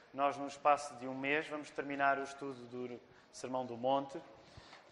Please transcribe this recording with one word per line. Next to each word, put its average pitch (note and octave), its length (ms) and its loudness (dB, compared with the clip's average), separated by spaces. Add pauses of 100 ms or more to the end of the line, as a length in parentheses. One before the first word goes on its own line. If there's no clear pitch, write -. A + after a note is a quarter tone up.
(120)
nós, C#3 240 2
no C#3 120 -4
espaço C#3+ 480 4
de B2 100 -8
um C3 80 -4
mês, C#3+ 320 2
vamos D3 240 -6
terminar C#3 480 2
o C3+ 60 -2
estudo C3+ 420 -8
do B2 340 -8 (320)
Sermão B2+ 320 -4
do A#2 120 -6
Monte C#3 440 2 (720)